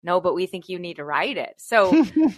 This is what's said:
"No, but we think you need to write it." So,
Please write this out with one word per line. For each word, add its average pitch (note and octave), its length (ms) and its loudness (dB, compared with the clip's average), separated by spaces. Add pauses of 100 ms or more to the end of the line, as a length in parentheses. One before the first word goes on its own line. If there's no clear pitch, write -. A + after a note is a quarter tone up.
"No, F3 180 0
but F3 140 0
we F3+ 120 -2
think F3+ 220 -12
you F3+ 100 -10
need F3 180 -12
to D3 80 -10
write E3 320 -4
it." - 220 -10
So, A3 420 4 (360)